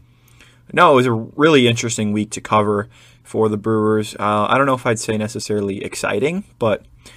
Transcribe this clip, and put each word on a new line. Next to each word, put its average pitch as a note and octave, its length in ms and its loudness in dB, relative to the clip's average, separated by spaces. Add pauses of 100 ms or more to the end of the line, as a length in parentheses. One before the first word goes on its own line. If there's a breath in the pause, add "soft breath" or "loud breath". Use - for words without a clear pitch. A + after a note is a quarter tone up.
(720 soft breath)
No, E3+ 200 4
it - 20 6
was B2+ 120 4
a B2 60 0
really B2+ 540 2
interesting A#2 460 -2
week G#2+ 180 -2
to - 100 -10
cover G#2+ 480 0 (360 soft breath)
for A2 240 0
the G#2+ 80 -2
Brewers. G#2+ 580 0
Uh, G#2 340 0
I B2 100 2
don't C#3 80 2
know C3+ 80 0
if B2 120 -6
I'd A2+ 140 0
say A2 180 -4
necessarily G#2 680 -4
exciting, C#3 600 -4 (160)
but - 260 -2 (300 loud breath)